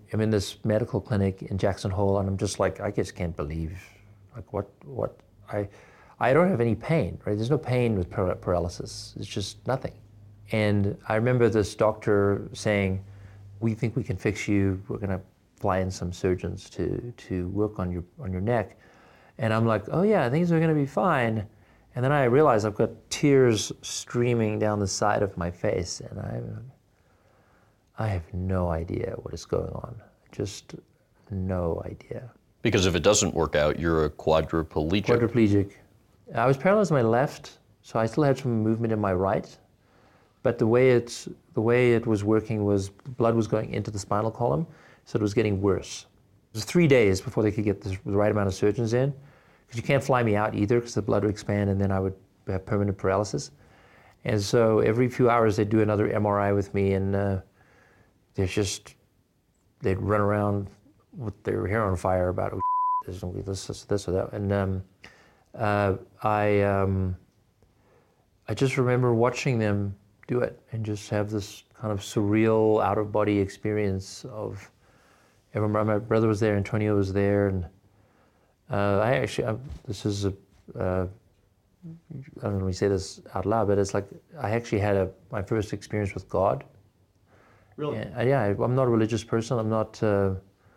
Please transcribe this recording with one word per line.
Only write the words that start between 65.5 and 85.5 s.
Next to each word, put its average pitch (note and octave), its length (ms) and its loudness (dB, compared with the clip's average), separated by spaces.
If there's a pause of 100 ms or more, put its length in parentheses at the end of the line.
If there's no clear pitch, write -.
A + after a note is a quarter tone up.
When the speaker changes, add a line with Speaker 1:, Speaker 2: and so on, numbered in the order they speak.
Speaker 1:
uh, G2+ 400 2 (260)
I, G#2 400 2
um, F#2+ 540 0 (1300)
I A2 60 -4
just B2+ 240 0
remember B2 360 2
watching A#2+ 460 2
them G2+ 360 0 (320)
do B2 140 0
it - 200 -4 (100)
and A2+ 140 -6
just G#2 240 -8
have G#2 220 -2
this G#2 320 -8 (100)
kind A2 180 -8
of G2+ 100 -4
surreal A2 800 2
out-of-body G#2 560 0
experience G2 880 -4
of, G#2+ 440 -12 (840)
I A2 40 0
remember G#2+ 260 2
my G#2+ 140 2
brother A2+ 280 2
was G#2+ 120 2
there, G#2+ 160 2
Antonio G#2+ 400 0
was G2 180 2
there, G2+ 340 4
and, F#2 180 -2 (1040)
uh, G2+ 300 2
I A#2 160 2
actually, B2+ 320 -2
I, A2 80 -2 (300)
this - 200 -8
is G2+ 200 -2
a, F#2+ 80 0 (440)
uh, F#2 300 0 (1300)
I - 40 -12
don't G#2+ 100 -2
know G2 60 0
if F#2+ 60 -2
we F#2 80 -2
say G2+ 140 0
this F#2+ 340 -2 (120)
out F#2+ 120 -4
loud, G#2+ 220 2
but G2+ 120 4
it's G2 140 0
like, G2 140 -2 (300)
I A2 140 -4
actually A#2 280 -2
had G2+ 160 2
a, F#2+ 140 2 (220)
my G#2+ 100 -6
first G#2 320 -4